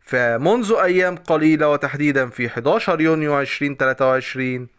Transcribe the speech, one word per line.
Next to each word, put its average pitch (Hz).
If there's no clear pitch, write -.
فمنذ 139
أيام 180
قليلة، 156
وتحديدا 139
في 120
حداشر 160
يونيو 156
عشرين 139
تلاتة 131
وعشرين 127